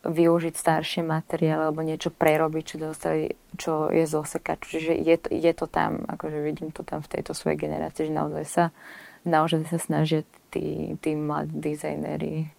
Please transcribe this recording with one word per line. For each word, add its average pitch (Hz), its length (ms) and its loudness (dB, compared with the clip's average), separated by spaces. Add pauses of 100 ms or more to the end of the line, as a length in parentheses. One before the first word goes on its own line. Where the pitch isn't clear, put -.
využiť 165 480 4
staršie 160 480 2
materiály 160 640 2
alebo 156 160 0
niečo 160 320 -2
prerobiť, 160 500 2
čo - 140 -12
dostali, 156 560 -2 (240)
čo 156 320 0
je 165 160 6
zo 156 160 0
sekáču. - 560 -6
Čiže 160 240 2
je 165 160 2
to, - 160 -10
je 160 240 4
to 160 80 -2
tam, - 400 0
akože 151 400 -6
vidím 156 240 -4
to - 160 -12
tam 156 160 -6
v - 80 -12
tejto 165 240 -4
svojej 156 240 0
generácii, 156 480 -4
že 156 80 -2
naozaj 156 320 -2
sa, - 180 2 (600)
naozaj 160 400 4
sa 165 160 -2
snažia 156 400 2 (320)
tí, 151 480 -4
tí 156 160 0
mladí 151 400 -2
dizajneri 151 1000 -4